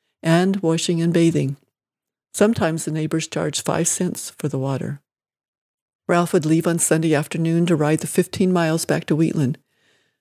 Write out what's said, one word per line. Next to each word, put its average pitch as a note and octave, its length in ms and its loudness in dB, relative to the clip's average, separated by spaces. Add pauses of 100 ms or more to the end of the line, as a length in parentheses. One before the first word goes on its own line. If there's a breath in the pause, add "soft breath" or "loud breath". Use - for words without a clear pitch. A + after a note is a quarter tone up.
(220)
and F3+ 400 2
washing E3 400 0
and E3+ 100 2
bathing. E3 440 2 (760)
Sometimes F#3+ 540 0
the D#3+ 60 -4
neighbors D#3 360 -2
charged - 340 -4
five - 260 -2
cents - 500 -4
for D3+ 100 -4
the C#3 100 -6
water. C3+ 440 -6 (1040)
Ralph F3 240 2
would D#3 140 2
leave D#3+ 200 2
on E3+ 120 0
Sunday D#3+ 360 2
afternoon E3 520 0
to F3 100 2
ride D3+ 240 2
the E3+ 60 -6
fifteen F#3 480 0
miles E3 320 0
back D#3+ 200 -2
to D#3 100 0
Wheatland D3+ 420 0 (640)